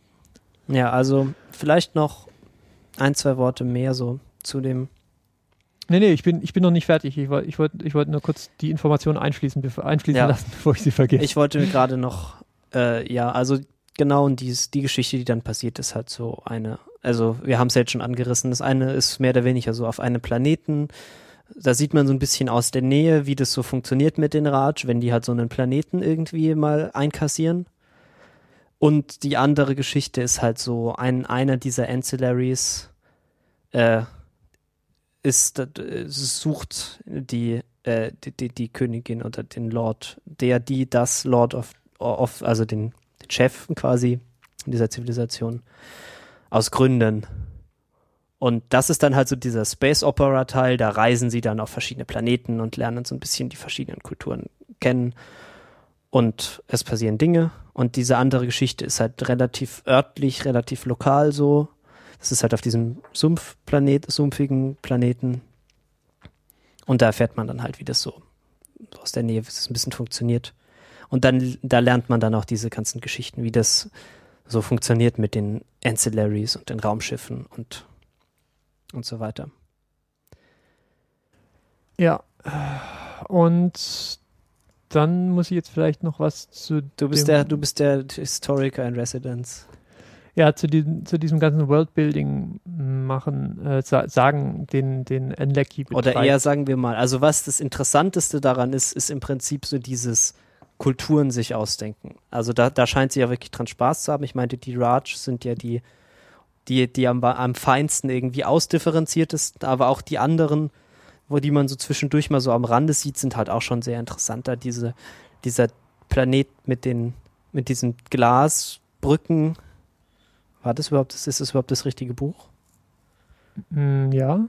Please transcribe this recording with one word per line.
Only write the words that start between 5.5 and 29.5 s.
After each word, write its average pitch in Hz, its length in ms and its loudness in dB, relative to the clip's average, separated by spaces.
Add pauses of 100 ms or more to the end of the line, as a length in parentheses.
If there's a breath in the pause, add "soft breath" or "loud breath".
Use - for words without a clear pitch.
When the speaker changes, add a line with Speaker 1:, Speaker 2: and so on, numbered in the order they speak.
Speaker 2:
Nee, 175 100 6
nee, 202 120 8
ich 156 120 2
bin, 170 200 2
ich - 100 -6
bin 185 100 4
noch 180 80 6
nicht 170 140 2
fertig. 151 320 0
Ich 139 120 -2
woll-, 143 180 0
ich 156 120 -10
wollt, 156 120 2 (120)
ich 147 120 -2
wollt 147 140 2
nur 147 120 -2
kurz - 280 -4 (120)
die 156 100 -2
Information 151 460 2
einschließen, 143 440 -2
bev-, 131 200 -6
einfließen 151 360 2
Speaker 1:
Ja. 123 100 6
Speaker 2:
lassen, 117 200 2
<laughs> - 40 -12
bevor - 240 2
ich - 60 -4
sie 143 100 2
vergesse. 135 320 4
Speaker 1:
Ich 143 120 -4
wollte 147 240 2
mir 139 80 2
gerade 131 300 2
noch, 110 380 -6 (380)
äh, 120 380 0
ja, 120 200 0
also 127 260 2 (400)
genau, 143 280 4
und 131 160 0
dies-, 127 300 -4
die 143 100 -2
Geschichte, 135 360 -2
die 123 80 -4
dann 117 160 0
passiert, 113 380 -8
ist - 160 -6
halt 113 140 -8
so 120 360 -10
eine, 110 340 -8 (220)
also 113 420 0
wir 131 160 2
haben's 123 160 2
ja 127 60 6
jetzt 120 100 0
schon 120 100 -4
angerissen, 123 500 -2
das 127 100 -4
eine 131 320 2
ist - 260 -2
mehr 127 120 4
oder 123 140 4
weniger 123 280 0
so 117 140 -4
auf 113 120 -6
einem 120 220 0
Planeten, 147 680 0 (640 loud breath)
da 135 180 2
sieht 143 200 0
man 147 120 6
so 135 80 2
ein 131 60 0
bisschen 131 300 -2
aus 120 220 2
der 131 100 0
Nähe, 147 440 4
wie 139 100 -2
das 131 180 0
so 131 100 -2
funktioniert 135 540 0
mit 151 160 0
den 151 140 2
Raj, 139 380 0
wenn 120 140 0
die 120 140 0
halt 117 100 2
so - 80 -2
einen 120 160 0
Planeten 135 560 -2
irgendwie 160 520 0
mal 151 380 0
einkassieren. 160 720 -2 (1120 soft breath)
Und 151 440 2
die 139 140 -2
andere 139 360 4